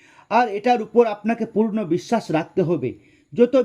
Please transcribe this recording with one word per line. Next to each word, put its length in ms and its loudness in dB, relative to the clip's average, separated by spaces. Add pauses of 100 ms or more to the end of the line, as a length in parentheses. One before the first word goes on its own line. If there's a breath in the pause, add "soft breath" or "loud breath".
(300 soft breath)
আর 180 2
এটার 340 0
উপর 240 2
আপনাকে 400 -4
পূর্ণ 380 -2
বিশ্বাস 460 -2
রাখতে 320 -2
হবে। 280 -2 (420 soft breath)
যত 220 2 (100)